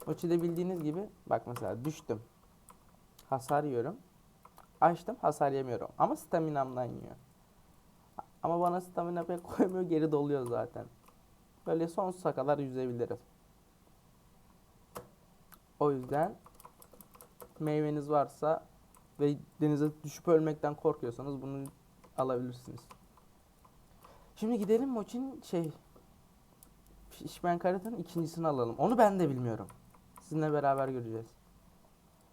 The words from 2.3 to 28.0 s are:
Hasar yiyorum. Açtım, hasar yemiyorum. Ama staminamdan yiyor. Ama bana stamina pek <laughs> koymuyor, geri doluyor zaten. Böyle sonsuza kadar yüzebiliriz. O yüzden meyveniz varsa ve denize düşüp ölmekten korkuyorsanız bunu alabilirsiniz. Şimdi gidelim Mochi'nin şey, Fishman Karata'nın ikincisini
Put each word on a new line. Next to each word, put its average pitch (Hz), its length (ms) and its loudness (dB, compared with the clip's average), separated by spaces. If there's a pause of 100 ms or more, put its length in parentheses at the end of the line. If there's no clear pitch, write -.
Hasar 143 340 0
yiyorum. 139 340 -2 (840)
Açtım, 170 400 4
hasar 151 300 2
yemiyorum. 131 360 -2 (100)
Ama 214 180 2
staminamdan 139 680 -2
yiyor. 123 300 -10 (1300)
Ama 170 160 2
bana 175 220 2
stamina 175 420 -4
pek 175 200 -4
<laughs> - 140 -10
koymuyor, 185 320 2
geri 156 220 4
doluyor 143 340 2
zaten. 117 400 -4 (840)
Böyle 165 200 2
sonsuza 180 480 -2
kadar 143 220 2
yüzebiliriz. 127 640 -4 (2500)
O 147 120 4
yüzden 139 440 -2 (1200)
meyveniz 151 500 -2
varsa 151 540 0 (560)
ve 147 180 2 (240)
denize 151 300 4 (120)
düşüp - 240 -12
ölmekten 156 480 4
korkuyorsanız 135 680 -2
bunu 135 220 -6 (540)
alabilirsiniz. 127 640 -2 (1500)
Şimdi 220 240 0
gidelim 226 300 4
Mochi'nin 247 520 -6
şey, 170 300 -2 (1400)
Fishman - 480 -2
Karata'nın 190 400 -2
ikincisini 165 500 -4